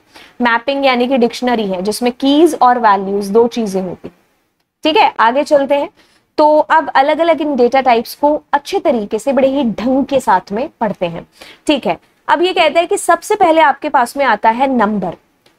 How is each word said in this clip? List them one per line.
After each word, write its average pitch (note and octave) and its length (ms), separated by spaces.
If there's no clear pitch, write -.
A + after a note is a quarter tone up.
Mapping A#3+ 440
यानी B3+ 220
कि C4+ 100
dictionary A#3 500
है F#3 140
जिसमें G#3+ 300
keys D4 500
और B3 180
values G3+ 500
दो A3+ 180
चीजें G3+ 340
होती F3 260
हैं, - 80
ठीक D#4 140
है। C#4+ 220
आगे B3 240
चलते C#4 320
हैं, C#4+ 140
तो D4+ 200
अब D4+ 380
अलग-अलग D4+ 460
इन D4 140
data A#3+ 260
types A#3+ 340
को D4 280
अच्छे D4 260
तरीके A3 400
से C4+ 140
बड़े C4 140
ही C4+ 160
ढंग B3 420
के C4+ 140
साथ F#3+ 320
में B3+ 180
पढ़ते G3 240
हैं, E3+ 220
ठीक C#4 200
है। E3+ 100
अब D#4 140
ये F4+ 120
कहता D#4+ 260
है E4+ 80
कि G4 100
सबसे - 380
पहले D#4+ 260
आपके D4 280
पास C4+ 280
में C#4 80
आता A3+ 240
है B3 180
number। G#3 480